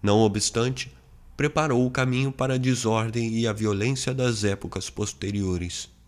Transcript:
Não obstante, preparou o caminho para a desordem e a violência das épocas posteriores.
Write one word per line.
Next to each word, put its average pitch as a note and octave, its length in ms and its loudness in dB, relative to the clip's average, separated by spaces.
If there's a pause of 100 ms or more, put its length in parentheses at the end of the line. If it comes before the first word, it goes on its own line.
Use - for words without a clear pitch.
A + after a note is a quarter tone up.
Não G#2 180 6
obstante, A2+ 680 0 (460)
preparou D3 500 2
o B2 40 0
caminho C3 420 0
para C3+ 220 0
a C3 40 0
desordem A2+ 760 0
e A2+ 120 2
a A2 60 0
violência A2 640 0
das B2 300 0
épocas G2 440 -4
posteriores. F#2+ 1000 -4 (160)